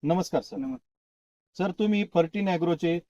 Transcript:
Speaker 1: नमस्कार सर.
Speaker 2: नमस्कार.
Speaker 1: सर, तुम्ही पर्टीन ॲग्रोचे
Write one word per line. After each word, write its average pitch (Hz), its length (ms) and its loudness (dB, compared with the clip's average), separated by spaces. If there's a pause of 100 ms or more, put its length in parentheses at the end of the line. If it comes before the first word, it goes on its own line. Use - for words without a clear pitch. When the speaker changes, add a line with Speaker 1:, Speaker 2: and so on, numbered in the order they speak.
Speaker 1:
नमस्कार 165 380 0
सर. - 160 -12
Speaker 2:
नमस्कार. - 1080 -10
Speaker 1:
सर, 185 120 -2
तुम्ही 208 240 2
पर्टीन 190 460 2
ॲग्रोचे 170 500 0 (100)